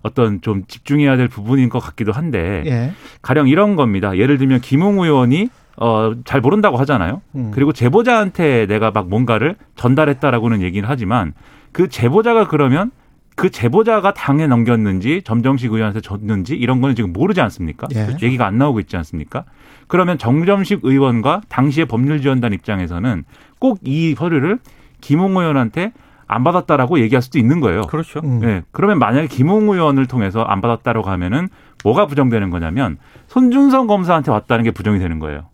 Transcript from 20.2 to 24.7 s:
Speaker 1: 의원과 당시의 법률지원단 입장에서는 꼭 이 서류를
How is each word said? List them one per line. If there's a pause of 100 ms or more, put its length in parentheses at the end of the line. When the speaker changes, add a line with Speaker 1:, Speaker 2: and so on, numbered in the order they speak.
Speaker 1:
의원과
당시의
법률지원단
입장에서는 (340)
꼭
이
서류를 (440)